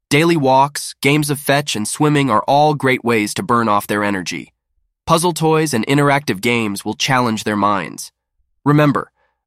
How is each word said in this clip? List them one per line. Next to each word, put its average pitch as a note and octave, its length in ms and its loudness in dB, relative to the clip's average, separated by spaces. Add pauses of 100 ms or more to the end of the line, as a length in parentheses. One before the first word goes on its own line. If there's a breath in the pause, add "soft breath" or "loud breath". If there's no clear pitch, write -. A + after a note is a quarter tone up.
Daily E3 260 2
walks, C3+ 680 0
games D3 280 0
of C#3 100 -2
fetch, C#3+ 380 -2
and G#2+ 100 -4
swimming D3 420 0
are G#2+ 160 2
all D3+ 280 2
great C3 320 -2
ways A2 280 0
to - 80 -6
burn A2+ 280 0
off G2+ 180 0
their G#2 160 -2
energy. F#2 500 -4 (520)
Puzzle E3 260 0
toys D#3 420 0
and A2 140 -2
interactive C#3 540 0
games A2+ 420 -2
will G#2 100 -6
challenge B2 520 -2
their G#2+ 100 0
minds. G2 560 -2 (540)
Remember, D3 460 2 (360)